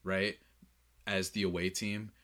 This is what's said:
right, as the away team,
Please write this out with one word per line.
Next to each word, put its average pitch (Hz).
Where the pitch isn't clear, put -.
right, 95
as 95
the 104
away 87
team, 104